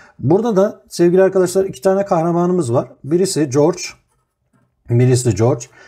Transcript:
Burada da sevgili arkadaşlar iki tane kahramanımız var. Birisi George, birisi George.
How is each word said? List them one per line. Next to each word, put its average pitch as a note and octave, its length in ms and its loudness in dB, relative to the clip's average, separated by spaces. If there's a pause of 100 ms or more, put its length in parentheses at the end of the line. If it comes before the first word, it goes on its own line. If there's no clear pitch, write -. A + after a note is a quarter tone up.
(180)
Burada G3 380 0
da G3+ 320 0
sevgili F3 340 2
arkadaşlar F#3 420 0
iki - 180 -10
tane G3 220 0
kahramanımız F3 680 -2
var. C#3+ 160 -2 (160)
Birisi D#3 460 -2
George, D3 320 0 (1080)
birisi B2 440 2
George. A2+ 300 0 (240)